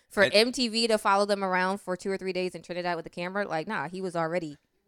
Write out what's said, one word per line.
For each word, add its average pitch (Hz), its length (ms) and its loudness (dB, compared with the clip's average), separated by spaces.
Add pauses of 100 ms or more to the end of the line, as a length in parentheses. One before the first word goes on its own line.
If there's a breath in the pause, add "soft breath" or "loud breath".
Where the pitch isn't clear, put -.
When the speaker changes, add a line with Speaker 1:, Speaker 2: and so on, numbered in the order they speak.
Speaker 1:
<laughs> - 80 -20
For 202 140 4
Speaker 2:
And 170 100 2
Speaker 1:
M 226 160 8
T 247 160 -2
V 226 220 0
to 214 100 4
follow 202 260 4
them 202 200 0
around 185 360 0
for 185 160 -6
two 196 140 -6
or 196 60 -2
three 185 160 -6
days 180 240 -2
in 165 60 -14
Trinidad 175 340 -4
with 165 80 -8
the 165 60 -12
camera, 185 360 -4
like, 160 220 -4
nah, 170 200 -4
he 180 120 -8
was 180 160 -4
already 165 400 -2 (320)